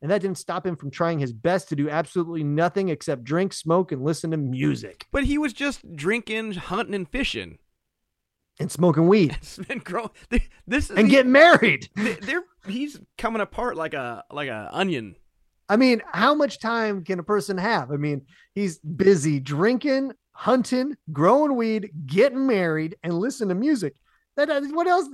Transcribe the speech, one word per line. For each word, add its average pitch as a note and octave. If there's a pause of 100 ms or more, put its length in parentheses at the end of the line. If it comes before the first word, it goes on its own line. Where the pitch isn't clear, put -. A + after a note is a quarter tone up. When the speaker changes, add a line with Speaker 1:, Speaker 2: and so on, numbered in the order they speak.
Speaker 1:
And D3
that G3+
didn't F#3+
stop F3
him F3
from C#3
trying E3
his C3
best E3+
to D3+
do C#3+
absolutely E3
nothing E3
except C#3+
drink, E3+
smoke, E3+
and C3
listen D#3+
to D#3+
music. C3
Speaker 2:
But C#4
he C#4+
was D4+
just C4+
drinking, G#3+
hunting, F3+
and F#3+
fishing. G2 (1000)
Speaker 1:
And D3+
smoking E3
weed. F#3+ (160)
Speaker 2:
<laughs> F#3
And B3+
grow-, G#3 (200)
th-, A#3 (160)
this B3+
is -
Speaker 1:
And G#3+
Speaker 2:
the, F#3+
Speaker 1:
get C4+
married. C4
Speaker 2:
th-, G3+
they're, D4 (220)
he's C4 (160)
coming A3
apart A3
like D#3
a, A#2+
like C#3+
a G#2+
onion. C#3+ (560)
Speaker 1:
I G#3
mean, B3 (100)
how A#3
much D4
time A3
can F#3
a E3+
person G3+
have? F3+
I D3
mean, C#3+ (280)
he's G3
busy D#3
drinking, A#3+ (200)
hunting, B3+ (160)
growing B3+
weed, A3 (140)
getting B3
married, E3+
and E3+
listening A#3
to F3+
music. G#3 (420)
That, D4
uh, C#4+ (120)
what E4+
else? F4+